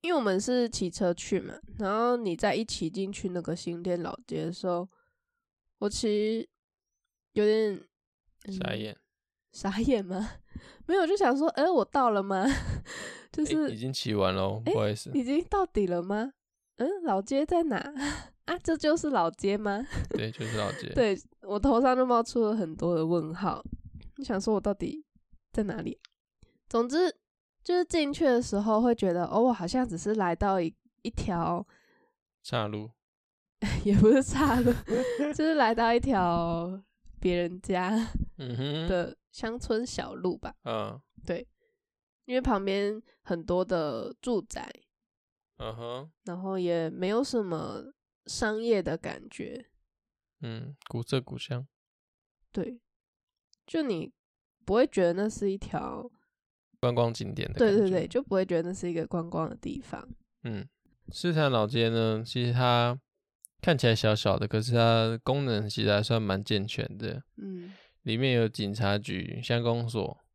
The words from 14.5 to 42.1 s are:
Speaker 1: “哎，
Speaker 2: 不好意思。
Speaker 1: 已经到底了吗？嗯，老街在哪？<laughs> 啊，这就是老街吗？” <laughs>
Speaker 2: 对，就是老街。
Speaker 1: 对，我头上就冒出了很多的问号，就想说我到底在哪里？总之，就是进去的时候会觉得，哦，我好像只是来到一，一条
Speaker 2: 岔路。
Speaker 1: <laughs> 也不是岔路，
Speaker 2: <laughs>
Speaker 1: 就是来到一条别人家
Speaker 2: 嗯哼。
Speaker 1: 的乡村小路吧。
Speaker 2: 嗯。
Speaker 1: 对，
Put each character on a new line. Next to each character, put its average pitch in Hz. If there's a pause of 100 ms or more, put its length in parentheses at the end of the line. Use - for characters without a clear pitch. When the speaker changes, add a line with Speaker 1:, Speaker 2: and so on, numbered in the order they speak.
Speaker 1:
“哎， 170
Speaker 2:
不 220
好 107
意 107
思。 -
Speaker 1:
已 254
经 285
到 392
底 202
了 175
吗？ 214 (440)
嗯， 349
老 196
街 269
在 339
哪？ 254
<laughs> 285
啊， 349
这 330
就 302
是 311
老 170
街 202
吗？” 208 (160)
<laughs> -
Speaker 2:
对， 110
就 -
是 113
老 104
街。 -
Speaker 1:
对， 214 (260)
我 202
头 240
上 254
就 254
冒 240
出 233
了 214
很 165
多 175
的 160
问 160
号， 180 (540)
就 277
想 220
说 214
我 196
到 208
底 302 (480)
在 220
哪 117
里？ - (760)
总 240
之， 330 (480)
就 349
是 359
进 302
去 302
的 247
时 220
候 214
会 240
觉 190
得， 175
哦， 196
我 254
好 185
像 254
只 180
是 208
来 185
到 190
一， 165 (280)
一 -
条 175 (760)
Speaker 2:
岔 113
路。 107 (680)
Speaker 1:
<laughs> -
也 208
不 208
是 269
岔 269
路， 240 (280)
Speaker 2:
<laughs> 247 (160)
Speaker 1:
就 302
是 320
来 233
到 233
一 233
条 175 (380)
别 180
人 175
家 180 (460)
Speaker 2:
嗯 123
哼。 147
Speaker 1:
的 175 (160)
乡 233
村 226
小 -
路 180
吧。 - (100)
Speaker 2:
嗯。 110 (280)
Speaker 1:
对， 175 (760)